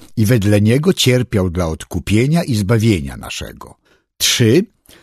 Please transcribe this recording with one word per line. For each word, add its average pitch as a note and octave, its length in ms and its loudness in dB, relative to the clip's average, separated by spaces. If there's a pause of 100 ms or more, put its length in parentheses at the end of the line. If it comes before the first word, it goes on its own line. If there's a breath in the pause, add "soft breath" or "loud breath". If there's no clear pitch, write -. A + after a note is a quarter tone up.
(160)
i A2 100 0
wedle G#2 340 2
niego C3+ 320 2
cierpiał A#2+ 580 0
dla E2+ 180 -4
odkupienia B2 760 -2
i C#3 100 -4
zbawienia G2+ 600 0
naszego. - 600 -16 (420)
Trzy. B2+ 480 2 (360 soft breath)